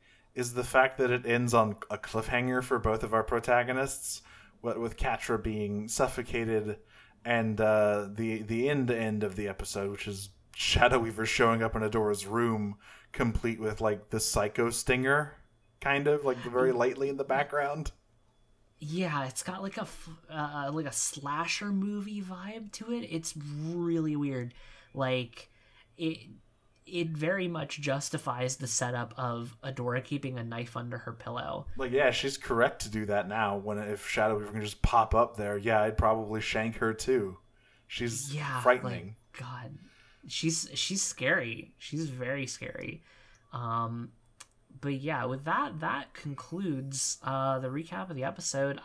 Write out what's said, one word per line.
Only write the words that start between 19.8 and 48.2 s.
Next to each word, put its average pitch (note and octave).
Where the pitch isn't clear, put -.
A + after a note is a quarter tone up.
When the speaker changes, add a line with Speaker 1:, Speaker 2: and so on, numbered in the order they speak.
Speaker 2:
f-, -
uh, D3
like, D#3
a B2+
slasher D#3+
movie G3+
vibe G3
to A3
it. A#3+
It's E3
really E3
weird. C3
Like, B2+
it, E3
it E3+
very F3
much D#3
justifies C3
the C3
setup B2
of A#2
Adora B2+
keeping C3+
a A#2
knife A#2
under A#2+
her A#2
pillow. A#2+
Speaker 1:
Like, C3
yeah, C3
she's C3+
correct B2
to A2
do G#2+
that G2+
now. G#2
When, G2+
if G#2
Shadow A2
Weaver G#2
can A2
just G#2
pop A2+
up A#2
there, G#2
yeah, G#2+
I'd A2
probably A2
shank A2+
her A2
too. G#2
She's A#2+
Speaker 2:
Yeah, C#3
Speaker 1:
frightening. B2
Speaker 2:
like, -
God, B2
she's, D#3+
she's F#3+
scary. C3
She's D3+
very B2+
scary. -
Um, A#2
but C#3+
yeah, C3+
with C3+
that, F#3
that C#3+
concludes, C#3
uh, C3+
the B2+
recap F3
of D#3
the B2+